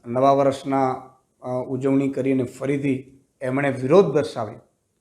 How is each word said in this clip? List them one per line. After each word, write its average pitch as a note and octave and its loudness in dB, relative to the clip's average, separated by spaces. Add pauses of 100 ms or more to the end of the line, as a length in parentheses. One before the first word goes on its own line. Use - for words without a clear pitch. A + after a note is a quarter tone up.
નવા C3 2
વર્ષના, C3+ 0 (320)
અ, B2+ -10 (180)
ઉજવણી C3+ 0
કરીને C3 0
ફરીથી C3+ -4 (200)
એમણે C3+ -2
વિરોધ C3 4
દર્શાવ્યો, A#2 -4 (420)